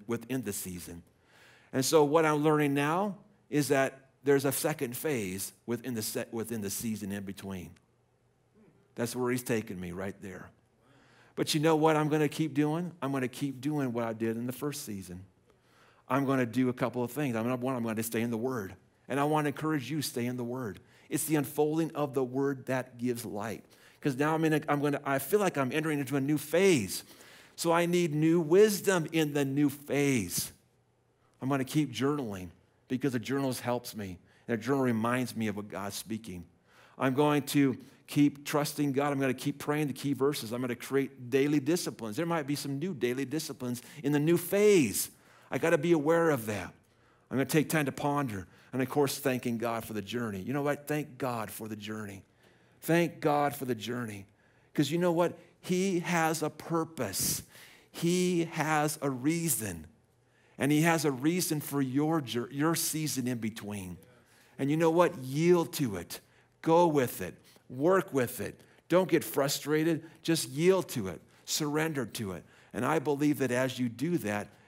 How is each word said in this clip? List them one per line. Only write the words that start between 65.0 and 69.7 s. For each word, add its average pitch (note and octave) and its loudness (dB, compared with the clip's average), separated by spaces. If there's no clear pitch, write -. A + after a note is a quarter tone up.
Yield D3+ 2
to A#2 -2
it. F2 -10
Go E3 6
with C#3+ 2
it. F2 -8
Work E3+ 2
with B2+ 0
it. F#2+ -8
Don't F3 4
get D#3 4
frustrated. D3+ 0